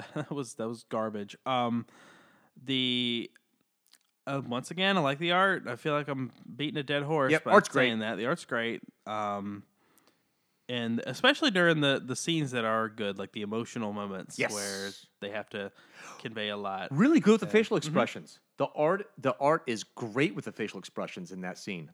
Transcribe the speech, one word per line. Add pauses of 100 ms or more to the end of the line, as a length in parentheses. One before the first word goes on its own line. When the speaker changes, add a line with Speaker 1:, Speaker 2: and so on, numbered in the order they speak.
Speaker 1:
<laughs>
that
was,
that
was
garbage.
Um, (800)
the, (1000)
uh,
once
again,
I
like
the
art.
I
feel
like
I'm (240)
beating
a
dead
horse
Speaker 2:
Yep,
Speaker 1:
by
Speaker 2:
art's
great.
Speaker 1:
saying
that.
The
art's
great. (220)
Um, (1040)
and
especially
during
the,
the
scenes
that
are
good,
like
the
emotional
moments
Speaker 2:
Yes.
Speaker 1:
where (300)
they
have
to (480)
convey
a
lot.
Speaker 2:
Really
good
with
the
Speaker 1:
Yeah.
Speaker 2:
facial
Speaker 1:
Mm-hmm.
Speaker 2:
expressions. (200)
The (100)
art,
the
art
is
great
with
the
facial
expressions
in
that
scene.